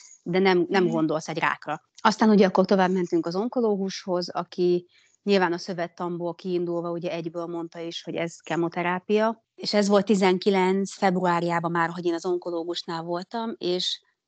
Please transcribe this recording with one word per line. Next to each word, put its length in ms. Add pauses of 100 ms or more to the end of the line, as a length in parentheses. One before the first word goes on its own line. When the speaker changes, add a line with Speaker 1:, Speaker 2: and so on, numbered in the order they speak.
(220)
Speaker 1:
de 160
nem, 300
nem 140
Speaker 2:
Mhm. 100
Speaker 1:
gondolsz 360
egy 100
rákra. 440 (200)
Aztán 280
ugye 160
akkor 180
tovább 260
mentünk 360
az 100
onkológushoz, 920
aki 560 (360)
nyilván 300
a 60
szövettamból 760
kiindulva 560
ugye 200
egyből 360
mondta 320
is, 240
hogy 120
ez 260
kemoterápia. 1040 (100)
És 200
ez 140
volt 160
tizenkilenc 880
februárjában 800
már, 200
hogy 140
én 100
az 120
onkológusnál 760
voltam, 560
és 440 (260)